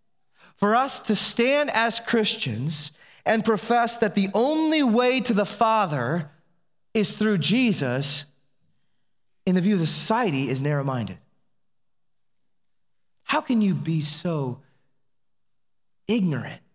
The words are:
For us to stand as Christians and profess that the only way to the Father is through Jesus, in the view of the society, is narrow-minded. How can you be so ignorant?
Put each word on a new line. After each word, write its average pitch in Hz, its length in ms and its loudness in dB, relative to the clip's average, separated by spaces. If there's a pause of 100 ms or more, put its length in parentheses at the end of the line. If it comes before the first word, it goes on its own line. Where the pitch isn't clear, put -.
(560)
For 208 200 2
us 262 240 0
to 214 160 0
stand 269 540 2
as 226 300 -2
Christians 151 920 -2 (320)
and 220 180 0
profess 233 540 0
that - 180 -2
the 196 200 0
only 311 480 2
way 247 380 2
to 233 120 0
the 202 140 2
Father 170 840 0 (640)
is 214 200 0
through 214 260 0
Jesus, 147 880 0 (1200)
in 185 80 2
the 180 80 2
view 202 100 2
of 190 80 2
the 160 60 0
society, 147 640 0
is 131 100 -2
narrow-minded. 135 560 -2 (2000)
How - 180 -2
can 233 220 2
you 190 120 2
be 156 280 -2
so 147 580 -4 (1500)
ignorant? 180 540 -2 (140)